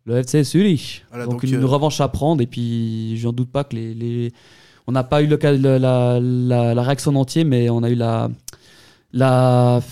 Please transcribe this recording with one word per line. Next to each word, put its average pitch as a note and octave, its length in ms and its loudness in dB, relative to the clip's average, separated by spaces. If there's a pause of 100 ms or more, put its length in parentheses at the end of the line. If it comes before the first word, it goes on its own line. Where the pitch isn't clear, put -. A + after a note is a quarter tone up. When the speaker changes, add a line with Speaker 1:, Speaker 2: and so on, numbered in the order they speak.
Speaker 1:
Le A#2+ 160 -2
F B2+ 60 -6
C D3+ 160 2
Zurich. E3 680 0
Speaker 2:
Voilà, A#2+ 160 -12
Speaker 1:
Donc A#2+ 160 -4
Speaker 2:
donc, - 20 -8
Speaker 1:
une C3 200 0
Speaker 2:
euh, - 20 2
Speaker 1:
revanche C#3+ 360 0
à C#3 60 0
prendre C#3+ 340 0
et B2 60 0
puis A2+ 720 -6
je A2+ 80 -6
n'en A#2 80 -2
doute B2 180 -4
pas C#3+ 120 -4
que C#3 120 -10
les, A2+ 180 -8
les... A#2 400 -6 (520)
On B2 60 -6
n'a B2+ 120 0
pas D3 180 0
eu D3+ 60 2
le D3 100 2
cas, D3 140 2
la, C3+ 280 2
la, B2 420 2
la, B2 520 0
la A#2+ 80 0
réaction C3+ 300 -2
en C#3 100 2
entier, C3 220 0
mais B2 260 2
on A#2 140 0
a A#2 60 0
eu A#2+ 60 2
la, A2+ 340 -2 (840)
la, B2 680 4 (100)